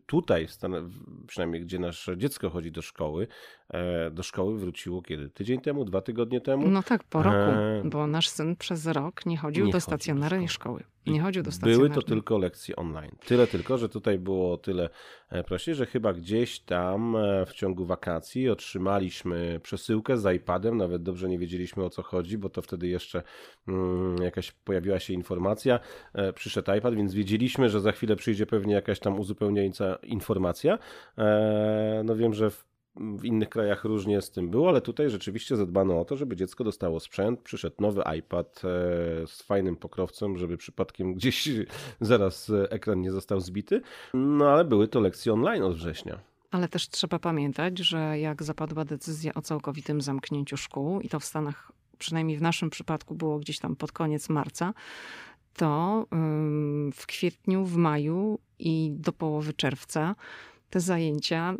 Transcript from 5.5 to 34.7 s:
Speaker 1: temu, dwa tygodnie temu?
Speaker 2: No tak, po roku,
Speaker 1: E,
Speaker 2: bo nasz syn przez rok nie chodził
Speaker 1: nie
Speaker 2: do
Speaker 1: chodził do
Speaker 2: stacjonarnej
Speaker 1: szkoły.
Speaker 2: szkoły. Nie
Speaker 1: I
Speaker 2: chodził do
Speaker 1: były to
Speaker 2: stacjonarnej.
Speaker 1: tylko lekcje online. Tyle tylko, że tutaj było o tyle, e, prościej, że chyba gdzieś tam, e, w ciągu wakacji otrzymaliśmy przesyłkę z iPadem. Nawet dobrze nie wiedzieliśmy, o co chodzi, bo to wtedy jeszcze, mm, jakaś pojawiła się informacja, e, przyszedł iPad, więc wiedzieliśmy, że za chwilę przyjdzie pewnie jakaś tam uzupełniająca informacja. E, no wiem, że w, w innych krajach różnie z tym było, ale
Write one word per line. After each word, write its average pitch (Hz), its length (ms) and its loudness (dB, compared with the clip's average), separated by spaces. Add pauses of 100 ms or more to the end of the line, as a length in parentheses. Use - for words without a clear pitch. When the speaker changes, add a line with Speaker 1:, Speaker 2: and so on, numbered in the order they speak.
Speaker 1:
temu, 143 240 -2
dwa 95 160 0
tygodnie 120 400 -2
temu? 139 280 2
Speaker 2:
No 190 140 4
tak, - 220 0
po 156 180 0
roku, 101 140 6
Speaker 1:
E, 107 480 4
Speaker 2:
bo 151 220 0
nasz 151 220 2
syn 165 280 -2
przez 160 300 -4
rok 156 400 -2
nie 170 100 0
chodził 151 300 0
Speaker 1:
nie 196 60 4
Speaker 2:
do 180 40 4
Speaker 1:
chodził 170 100 0
do 156 100 -2
Speaker 2:
stacjonarnej 160 520 0
Speaker 1:
szkoły. - 320 -6
Speaker 2:
szkoły. - 160 -20 (100)
Nie 156 100 2
Speaker 1:
I 151 40 4
Speaker 2:
chodził 185 220 0
do 147 80 -4
Speaker 1:
były - 20 -6
to 87 40 -8
Speaker 2:
stacjonarnej. 123 480 6
Speaker 1:
tylko 110 340 0
lekcje 90 380 -4
online. 78 340 -8 (160)
Tyle 123 200 8
tylko, 113 320 0
że 117 100 -2
tutaj 101 300 0
było 92 340 0
o 87 40 -2
tyle, 90 320 -2 (420)
e, 90 140 -4
prościej, 95 300 -2
że 131 120 -2
chyba 110 260 0
gdzieś 101 480 -2
tam, 95 560 0
e, 101 300 2
w - 60 -18
ciągu 92 320 -2
wakacji 90 640 -2
otrzymaliśmy 90 1120 0
przesyłkę 110 540 0
z 98 200 4
iPadem. 98 400 0
Nawet 90 260 0
dobrze 90 260 -4
nie 90 100 0
wiedzieliśmy, 90 460 -4
o 90 60 -4
co - 120 -10
chodzi, 92 360 -4
bo 98 100 -4
to 90 140 -6
wtedy 87 260 -4
jeszcze, 87 340 -4 (460)
mm, 92 540 0
jakaś 90 300 -4
pojawiła 95 460 0
się 90 140 -4
informacja, 95 680 2 (340)
e, 98 180 0
przyszedł - 460 -2
iPad, 120 160 2
więc 101 200 0
wiedzieliśmy, 110 540 2
że 104 120 4
za 104 120 4
chwilę 107 240 2
przyjdzie 104 300 0
pewnie 104 280 2
jakaś 98 240 0
tam 98 220 0
uzupełniająca 101 840 0
informacja. 107 760 0 (400)
E, 107 840 4
no 110 120 2
wiem, 113 180 2
że 107 160 4
w, - 140 -16 (320)
w 104 280 -8
innych 110 240 2
krajach 101 360 0
różnie 104 380 2
z - 80 -10
tym 90 200 -2
było, 135 180 4
ale 147 120 6